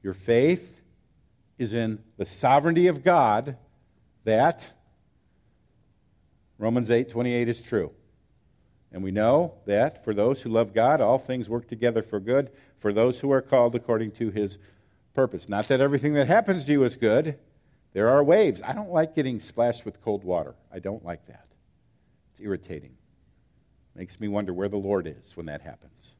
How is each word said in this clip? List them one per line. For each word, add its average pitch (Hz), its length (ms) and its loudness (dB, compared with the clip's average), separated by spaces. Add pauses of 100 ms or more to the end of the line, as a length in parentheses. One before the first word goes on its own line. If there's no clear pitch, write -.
Your 95 100 -6
faith 120 680 0 (760)
is 113 160 -6
in 113 300 -4 (140)
the 98 80 -6
sovereignty 160 640 2
of 151 140 0
God 131 540 2 (720)
that 117 480 0 (1900)
Romans 113 300 -2
eight 120 220 2
twenty-eight 120 360 -2
is 117 140 -6
true. 90 300 -4 (1000)
And 92 120 -10
we 95 80 -6
know 127 560 0
that 110 360 0
for 107 120 -4
those 123 260 0
who 120 80 -10
love 110 240 0
God, 127 280 2
all 120 180 2
things 127 280 -6
work 117 200 -6
together 113 340 0
for 107 180 -6
good 131 300 0 (300)
for 104 120 -2
those 120 280 2
who 139 120 -2
are 131 120 2
called 120 320 2
according 113 380 -2
to 110 180 -4
his 101 260 -4 (560)
purpose. 123 340 -2
Not 101 200 -4
that 131 140 2
everything 143 340 0
that 139 100 4
happens 185 400 2
to 143 60 -2
you 143 120 4
is 120 120 0
good. 135 420 0 (560)
There 107 160 2
are 143 140 6
waves. 147 400 2
I - 100 -8
don't 208 160 -10
like 160 240 0
getting 131 260 -4
splashed 120 460 -4
with - 160 -14
cold 101 220 -4
water. 85 320 -4 (180)
I 92 60 -14
don't 95 260 -10
like 85 220 -14
that. - 180 -20 (840)
It's - 100 -20
irritating. 82 560 -8 (960)
Makes 92 260 -18
me 107 80 -6
wonder 101 240 -4
where 95 160 -4
the 101 100 -6
Lord 98 280 -2
is - 320 -18
when 85 80 -12
that 73 160 -12
happens. - 580 -20